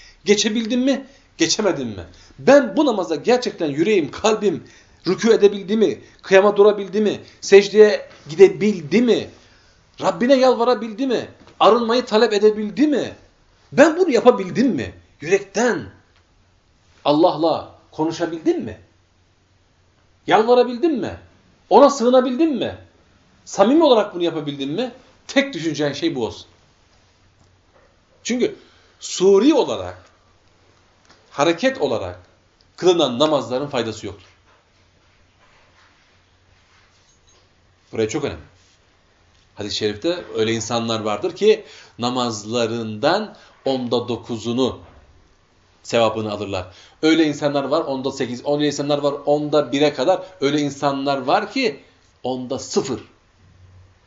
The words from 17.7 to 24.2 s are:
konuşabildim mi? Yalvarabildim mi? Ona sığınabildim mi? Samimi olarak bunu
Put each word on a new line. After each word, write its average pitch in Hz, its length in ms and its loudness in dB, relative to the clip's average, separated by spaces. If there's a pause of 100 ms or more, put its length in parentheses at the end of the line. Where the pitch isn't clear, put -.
konuşabildim 170 760 -4
mi? 95 160 -14 (1500)
Yalvarabildim 240 760 2
mi? 104 160 -8 (540)
Ona 180 200 8
sığınabildim 254 640 2
mi? 117 220 -6 (680)
Samimi 269 400 2
olarak 233 300 2
bunu 175 80 -4